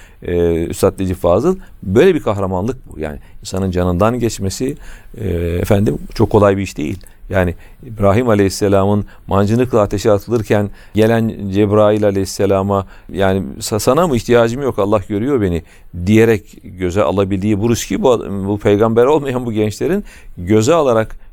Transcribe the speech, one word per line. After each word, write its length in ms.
e, 400
Üstad 360
Necip 180
Fazıl, 400
böyle 320
bir 40
kahramanlık 580
bu. 120
Yani 200
insanın 300
canından 480
geçmesi, 580
e, 60
efendim 360
çok 160
kolay 280
bir 40
iş 160
değil. 220
Yani 260
İbrahim 460
Aleyhisselam'ın 760
mancınıkla 540
ateşe 300
atılırken 580
gelen 600
Cebrail 520
Aleyhisselam'a, 800
yani 300
"Sa-, 200
sana 280
mı 80
ihtiyacım 460
yok, 180
Allah 300
görüyor 320
beni?" 220
diyerek 580
göze 400
alabildiği 560
bu 100
riski 320
bu, 240
bu 120
peygamber 460
olmayan 400
bu 60
gençlerin 520
göze 360
alarak 600